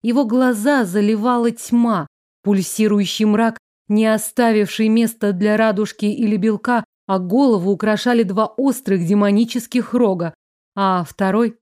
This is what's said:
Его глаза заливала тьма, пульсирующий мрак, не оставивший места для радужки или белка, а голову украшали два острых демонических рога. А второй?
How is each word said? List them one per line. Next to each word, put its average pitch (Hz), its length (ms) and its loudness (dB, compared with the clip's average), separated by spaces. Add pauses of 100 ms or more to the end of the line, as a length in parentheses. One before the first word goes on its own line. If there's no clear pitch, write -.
Его 240 220 0
глаза 247 600 0
заливала 214 640 0
тьма, 233 560 0 (360)
пульсирующий 202 840 0
мрак, 226 320 2 (320)
не 214 160 2
оставивший 220 800 0
места 220 460 0
для 208 240 0
радужки 214 480 -2
или 214 320 0
белка, 220 480 -2 (220)
а 190 120 0
голову 196 500 2
украшали 214 540 0
два 196 240 -2
острых 208 580 -2
демонических 208 880 0
рога. 190 400 0 (420)
А 190 320 0
второй? 208 540 -2